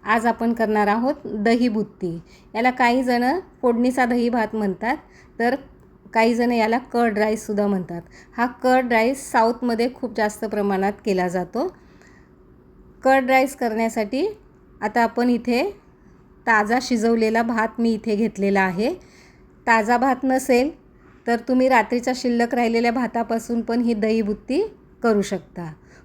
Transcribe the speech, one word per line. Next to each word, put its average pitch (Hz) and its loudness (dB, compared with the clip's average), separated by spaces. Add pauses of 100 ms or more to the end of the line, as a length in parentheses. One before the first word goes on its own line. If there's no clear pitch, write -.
आज 226 0
आपण 233 0
करणार 214 0
आहोत 240 -2
दही 233 2
बुत्ती. 202 -6 (380)
याला 247 2
काही 254 2
जण 247 0 (380)
फोडणीचा 247 2
दही 240 0
भात 220 -2
म्हणतात, 220 -2 (420)
तर 240 0 (580)
काही 226 4
जण 240 0
याला 226 0
कर्ड 233 -2
राईससुद्धा 214 -2
म्हणतात. 175 -4 (360)
हा 240 0 (100)
कर्ड 254 2
राईस 240 0
साऊथमध्ये 233 0
खूप 233 -10
जास्त 214 -2
प्रमाणात 202 -2 (120)
केला 185 0
जातो. 185 -4 (1400)
कर्ड 262 4
राईस 262 2
करण्यासाठी 226 -2 (540)
आता 214 0
आपण 240 0
इथे 240 0 (840)
ताजा 220 2
शिजवलेला 226 2
भात 226 -2
मी 233 2
इथे 214 -2
घेतलेला 202 0
आहे. 190 0 (760)
ताजा 233 4
भात 254 0
नसेल 262 2 (580)
तर 233 0
तुम्ही 254 2
रात्रीच्या 240 2
शिल्लक 240 0
राहिलेल्या 233 0
भातापासून 233 -4
पण 233 -2
ही 233 0
दही 220 0
बुत्ती 214 -2 (420)
करू 214 2
शकता. 175 -8 (340)